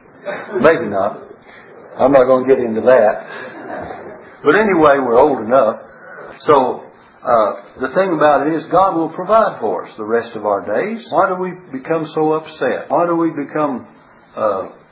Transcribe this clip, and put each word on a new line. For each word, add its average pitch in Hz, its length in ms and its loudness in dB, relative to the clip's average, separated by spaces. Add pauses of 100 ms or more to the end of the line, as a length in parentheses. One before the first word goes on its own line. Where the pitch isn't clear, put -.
(600)
Maybe 143 300 4
not. 98 300 -4 (800)
I'm 127 140 4
not 131 140 6
gonna 127 220 2
get 135 120 4
into 113 220 -2
that. 117 440 4 (1200)
But 147 120 4
anyway, 170 500 4
we're 117 140 4
old 139 260 4
enough. 113 360 2 (580)
So, 135 440 2 (380)
uh, 110 320 2 (260)
the 127 140 -4
thing 185 200 0
about 147 340 2
it 160 60 -2
is 156 140 -6
God 180 280 2
will 165 140 -2
provide 185 500 0
for 98 260 -4
us - 100 -20
the 107 100 -12
rest 113 300 -2
of 104 100 -8
our 101 160 0
days. 160 500 -6
Why 170 160 2
do 185 80 -4
we 185 160 -6 (260)
become 160 300 -4
so 156 260 -2
upset? 139 560 -4
Why 156 160 2
do 170 100 0
we 165 160 0
become, 143 540 -4 (500)
uh, 98 340 -4 (220)